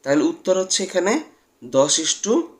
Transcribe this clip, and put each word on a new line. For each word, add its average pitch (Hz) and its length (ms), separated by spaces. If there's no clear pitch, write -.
তাহলে 147 280
উত্তর 185 280
হচ্ছে 190 280
এখানে 185 240
দশ 135 300
is - 80
to 214 100